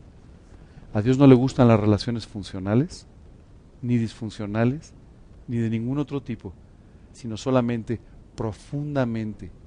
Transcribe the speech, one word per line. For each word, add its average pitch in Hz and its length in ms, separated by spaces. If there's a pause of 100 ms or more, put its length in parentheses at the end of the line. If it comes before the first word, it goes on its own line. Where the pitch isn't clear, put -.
(920)
A 107 80
Dios 127 160
no 143 80
le 131 100
gustan 127 340
las 110 100
relaciones 104 480
funcionales, 104 800 (760)
ni 120 160
disfuncionales, 113 960 (540)
ni 120 100
de 113 120
ningún 117 300
otro 139 220
tipo, 107 320 (600)
sino 110 240
solamente 120 640 (340)
profundamente, 113 1160 (160)